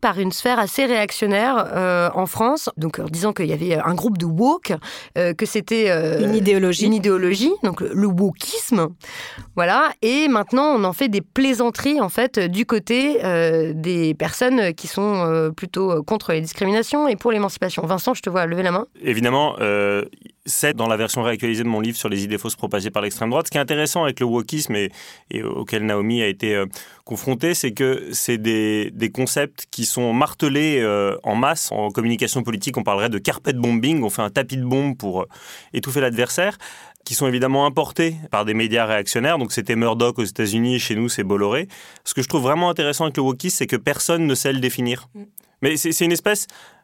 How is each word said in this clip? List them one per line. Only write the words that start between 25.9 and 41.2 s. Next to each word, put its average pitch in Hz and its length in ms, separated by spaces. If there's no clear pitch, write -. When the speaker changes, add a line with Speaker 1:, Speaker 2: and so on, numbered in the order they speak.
Speaker 3:
a 110 60
été, 104 280
euh, 98 120
confrontée, 131 500
c'est 131 180
que 131 400
c'est 120 260
des, 107 540
des 107 180
concepts 143 600
qui 117 140
sont 120 280
martelés, 147 680
euh, 104 420
en 104 120
masse. 139 360
En 107 200
communication 117 520
politique, 113 360
on 113 40
parlerait 101 280
de 104 80
carpet - 340
bombing, 123 500
on 104 80
fait 117 120
un 104 80
tapis 131 260
de 127 80
bombes 135 320
pour, 95 260
euh, - 40
étouffer 131 260
l'adversaire, 123 560
qui 131 100
sont 139 120
évidemment 131 400
importés 160 500
par 107 160
des 107 80
médias 113 320
réactionnaires. 117 500
Donc 120 160
c'était 117 240
Murdoch 117 420
aux 113 60
États-Unis, 117 560
chez 117 160
nous 117 140
c'est - 140